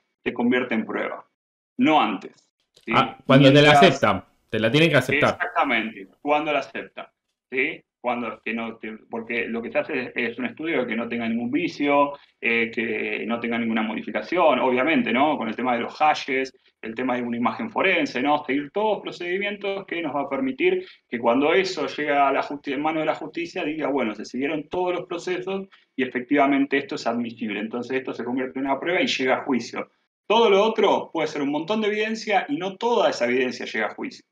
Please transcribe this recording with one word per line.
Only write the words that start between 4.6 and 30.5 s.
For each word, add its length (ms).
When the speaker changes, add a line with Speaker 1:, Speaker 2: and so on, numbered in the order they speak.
Speaker 2:
tienen 180
que 60
aceptar. 380
Speaker 1:
Exactamente, 760
cuando 320
la 80
aceptan, 460
¿sí? 300
Cuando 340
es 100
que 100
no 220
te, 160
porque 380
lo 120
que 120
se 60
hace 220
es, 140
es 240
un 80
estudio 360
de 40
que 80
no 140
tenga 200
ningún 220
vicio, 640
eh, 320
que 540
no 140
tenga 180
ninguna 240
modificación, 800
obviamente, 520
¿no? 240
Con 120
el 80
tema 180
de 60
los 140
hashes, 580
el 120
tema 220
de 60
una 140
imagen 320
forense, 540
¿no? 220
Seguir 260
todos 280
los 40
procedimientos 840
que 160
nos 120
va 60
a 80
permitir 580
que 100
cuando 340
eso 360
llega 400
a 40
la 120
justi-, 300
en 80
mano 180
de 60
la 100
justicia, 480
diga, 240
"Bueno, 260
se 100
siguieron 440
todos 260
los 120
procesos 600
y 80
efectivamente 760
esto 160
es 140
admisible". 500
Entonces 380
esto 180
se 100
convierte 360
en 60
una 120
prueba 220
y 80
llega 300
a 60
juicio. 460
Todo 200
lo 140